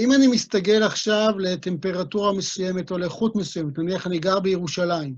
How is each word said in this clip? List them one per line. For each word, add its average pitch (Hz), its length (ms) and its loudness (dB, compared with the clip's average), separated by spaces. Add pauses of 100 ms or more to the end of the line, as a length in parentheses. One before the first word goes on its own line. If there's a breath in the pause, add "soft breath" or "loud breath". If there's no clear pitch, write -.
אם 247 80 4
אני 269 160 8
מסתגל 214 560 2
עכשיו 214 560 0
לטמפרטורה 185 960 -2
מסוימת 185 580 -4
או 180 60 -4
לאיכות 214 380 -2
מסוימת, 165 420 -4
נניח 175 300 -2
אני 180 120 -2
גר 190 200 2
בירושלים, 175 800 -2